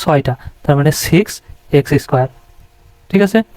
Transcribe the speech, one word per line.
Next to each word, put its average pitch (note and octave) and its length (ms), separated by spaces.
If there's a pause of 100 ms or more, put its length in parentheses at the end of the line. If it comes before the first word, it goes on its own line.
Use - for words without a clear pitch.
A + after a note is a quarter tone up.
ছয়টা, C#3 340 (280)
তার D3 120
মানে C#3+ 160
সিক্স - 500 (300)
এক্স C#3+ 220
স্কয়ার। C3 340 (840)
ঠিক G3 120
আছে? G3+ 200 (160)